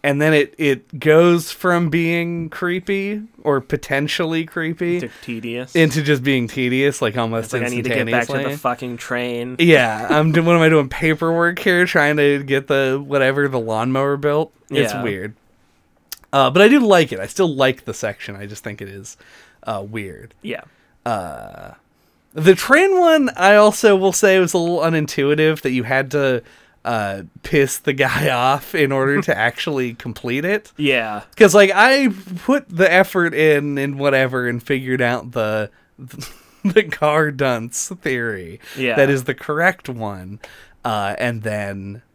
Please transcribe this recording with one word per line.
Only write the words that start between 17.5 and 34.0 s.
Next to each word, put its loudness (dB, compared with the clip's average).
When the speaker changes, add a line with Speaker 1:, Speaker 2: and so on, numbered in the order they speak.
Speaker 1:
like 0
the -8
section. -10
I -14
just -18
think -12
it -14
is, -18
uh, -8
weird. -12
Speaker 2:
Yeah. -10
Speaker 1:
Uh, -8
the 4
train 2
one, 4
I 6
also 6
will 2
say, 2
was 0
a 2
little 0
unintuitive, 0
that -4
you 0
had -2
to, 0
uh, -4
piss 0
the -4
guy 0
<laughs> -
off 0
in 2
order 0
to -2
Speaker 2:
<laughs> -
Speaker 1:
actually -4
complete -6
it. -4
Speaker 2:
Yeah. -2
Speaker 1:
'Cause, 6
like, 8
I 8
put 0
the 2
effort 2
in 2
and -4
whatever 0